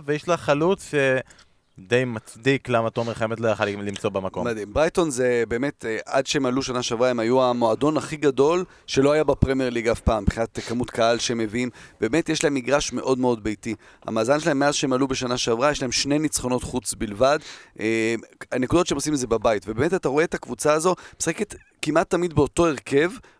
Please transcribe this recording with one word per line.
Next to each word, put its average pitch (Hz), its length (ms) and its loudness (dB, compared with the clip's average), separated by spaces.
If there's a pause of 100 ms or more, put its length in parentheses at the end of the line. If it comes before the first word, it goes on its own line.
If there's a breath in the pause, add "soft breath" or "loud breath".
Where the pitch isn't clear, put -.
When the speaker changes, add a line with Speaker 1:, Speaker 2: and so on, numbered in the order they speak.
Speaker 1:
ויש 147 220 -4
לה 170 100 2
חלוץ 156 540 0
ש- 151 40 -6 (840 soft breath)
די 117 260 0
מצדיק 120 640 -2
למה 113 200 0
תומר 117 240 -4
חמד 110 260 -4
לא 113 80 0
יכל 104 180 0
למצוא 101 440 -4
במקום. 95 380 -4
Speaker 2:
מדהים. 104 260 -6
ברייטון 160 380 0
זה 123 360 2
באמת, 120 380 -4
אה, 113 200 -2
עד 139 220 0
שהם 139 180 0
עלו 127 180 0
שנה 123 200 -4
שעברה, 120 260 0
הם 123 100 -2
היו 123 240 2
המועדון 123 540 2
הכי 131 200 -6
גדול 147 480 2 (220 soft breath)
שלא 135 240 4
היה 156 120 2
בפרמייר 131 460 2
ליג 117 180 -2
אף 113 120 2
פעם, 110 240 0
מבחינת 113 440 -2
כמות 120 220 -4
קהל 117 300 2
שהם 120 180 -2
מביאים. 113 320 -2 (320 loud breath)
באמת 151 280 0
יש 156 140 0
להם 147 100 2
מגרש 131 400 0
מאוד 127 260 0
מאוד 120 240 0
ביתי. 107 320 -6 (300 soft breath)
המאזן 113 340 2
שלהם 151 200 0
מאז 143 160 2
שהם 135 180 0
עלו 131 140 2
בשנה 127 300 -2
שעברה, 123 340 2
יש 131 100 -4
להם 131 100 -4
שני 143 280 0
ניצחונות 127 440 -2
חוץ - 300 -6
בלבד. 113 460 0 (400 loud breath)
אה, 113 360 0 (360)
הנקודות 127 360 2
שהם 165 80 -2
עושים 151 200 -2
זה 123 120 -2
בבית, 110 400 2
ובאמת 123 260 -2
אתה 170 160 -2
רואה 147 140 2
את 175 100 -2
הקבוצה 147 400 0
הזו 165 220 2 (240 loud breath)
משחקת - 360 -4 (260)
כמעט 156 280 2
תמיד 175 240 0
באותו 147 340 4
הרכב, 147 440 2 (280 soft breath)